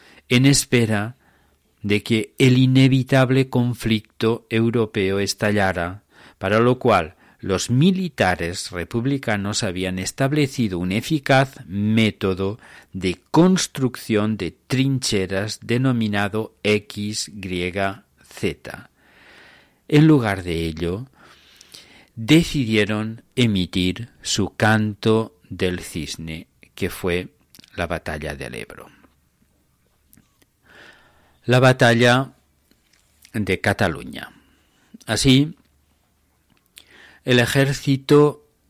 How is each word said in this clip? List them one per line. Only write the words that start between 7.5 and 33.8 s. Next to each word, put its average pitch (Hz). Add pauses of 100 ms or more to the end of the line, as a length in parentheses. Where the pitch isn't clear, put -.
militares 120
republicanos 104
habían 92
establecido 131
un 92
eficaz 135
método 101 (340)
de 92 (100)
construcción 127
de 85 (100)
trincheras 110
denominado 110
X 104
Y 90 (560)
Z. - (960)
En 151
lugar 113
de 82
ello, 85 (1080)
decidieron 110 (140)
emitir 95 (120)
su -
canto 110 (100)
del 90
cisne, 80 (260)
que 90
fue 90 (480)
la 90
batalla 78
del 64
Ebro. - (2500)
La 123
batalla 123 (1000)
de 95
Cataluña. 85 (760)